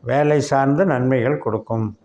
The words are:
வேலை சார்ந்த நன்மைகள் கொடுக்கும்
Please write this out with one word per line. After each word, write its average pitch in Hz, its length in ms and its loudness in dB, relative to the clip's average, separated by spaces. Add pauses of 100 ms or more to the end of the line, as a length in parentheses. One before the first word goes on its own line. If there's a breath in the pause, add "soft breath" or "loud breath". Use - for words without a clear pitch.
வேலை 147 380 2
சார்ந்த 139 440 2
நன்மைகள் 131 540 0
கொடுக்கும் 110 680 -4